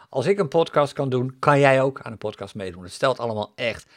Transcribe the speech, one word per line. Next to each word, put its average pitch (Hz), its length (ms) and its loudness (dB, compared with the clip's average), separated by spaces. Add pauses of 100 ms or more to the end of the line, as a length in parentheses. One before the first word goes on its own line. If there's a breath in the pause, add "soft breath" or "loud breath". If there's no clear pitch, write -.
Als 131 160 -2
ik 202 140 2
een 180 80 0
podcast 156 460 0
kan 139 160 -4
doen, 127 300 -2
kan 143 200 4
jij 135 220 6
ook 135 200 -2
aan 113 100 -14
een 107 60 -14
podcast 101 380 -10
meedoen. 92 280 -10
Het 90 80 -16
stelt 135 280 0
allemaal 110 360 -4
echt 117 300 -6 (120)